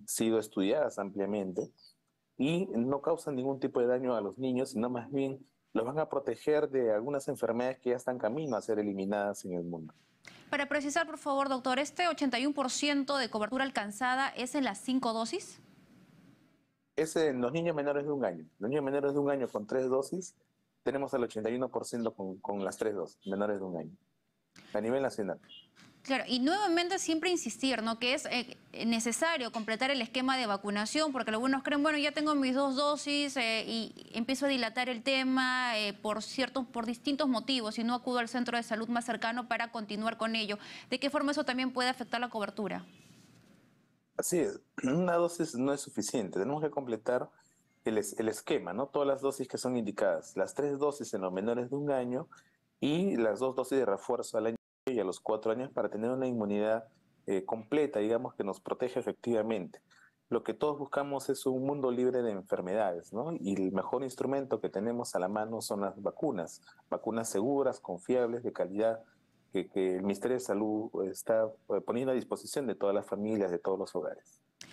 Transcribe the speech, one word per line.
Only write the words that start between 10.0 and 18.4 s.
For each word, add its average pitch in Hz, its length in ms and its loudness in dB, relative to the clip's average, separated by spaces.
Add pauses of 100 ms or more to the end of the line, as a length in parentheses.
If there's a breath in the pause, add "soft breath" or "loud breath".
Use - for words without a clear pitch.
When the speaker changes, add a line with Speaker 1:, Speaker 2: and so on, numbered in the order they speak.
Speaker 2:
Para 285 180 -2
precisar, 294 380 0
por 311 100 -8
favor, 277 320 0
doctor, 254 300 0
¿este 320 300 0
ochenta 277 300 2
y 247 60 0
uno 294 100 2
por 262 160 0
ciento 285 460 2
de 240 140 0
cobertura 240 340 0
alcanzada 254 640 0
es - 260 -6
en 285 100 2
las 202 140 -2
cinco 254 360 0
dosis? 226 480 -4 (1300)
Speaker 1:
Es 156 220 0
en 147 240 4
los 123 120 2
niños 165 220 0
menores 143 300 0
de 147 80 -2
un 139 100 0
año. 85 220 -2 (140)